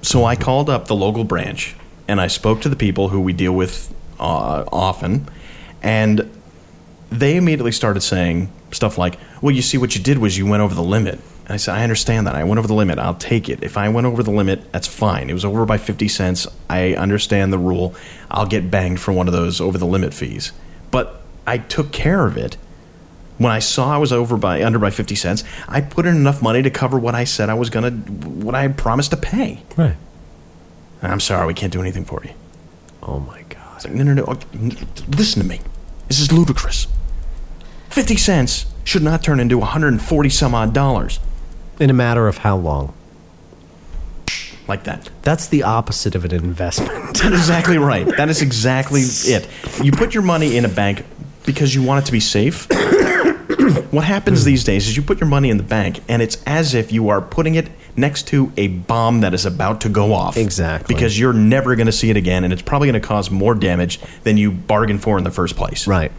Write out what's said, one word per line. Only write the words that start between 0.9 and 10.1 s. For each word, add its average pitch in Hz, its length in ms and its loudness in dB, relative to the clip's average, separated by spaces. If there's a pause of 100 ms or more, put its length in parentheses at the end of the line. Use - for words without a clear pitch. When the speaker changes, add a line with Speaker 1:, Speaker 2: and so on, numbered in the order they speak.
Speaker 1:
local 107 300 0
branch, 92 500 -4 (320)
and 101 140 2
I 90 60 0
spoke 110 340 0
to 151 80 0
the 135 80 -2
people 98 320 0
who 98 100 0
we 92 140 0
deal 92 180 0
with, 92 420 -2 (240)
uh, 71 540 -2
often, 95 560 -2 (560)
and 110 480 2 (800)
they 139 260 2
immediately 151 380 2
started 101 260 0
saying 90 500 0 (220)
stuff - 260 -2
like, 90 200 -2 (240)
"Well, 143 120 2
you 127 80 0
see, - 160 -2
what 123 160 0
you 98 80 -4
did 131 180 2